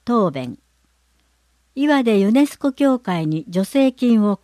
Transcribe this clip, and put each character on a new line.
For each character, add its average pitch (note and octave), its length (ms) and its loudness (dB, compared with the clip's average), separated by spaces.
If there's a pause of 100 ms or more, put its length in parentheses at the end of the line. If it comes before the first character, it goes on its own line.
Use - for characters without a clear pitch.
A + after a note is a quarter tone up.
答 A3+ 260 0
弁。 B2+ 280 -10 (1160)
岩 C#4+ 280 0
出 A3 160 2
ユ G3 140 2
ネ C#4 120 4
ス - 140 -4
コ C#4 140 -2
協 C4+ 260 0
会 F3 280 -4
に D#3 240 -4
助 F#3 140 -2
成 C4+ 300 0
金 A#3 300 2
を G3+ 200 -2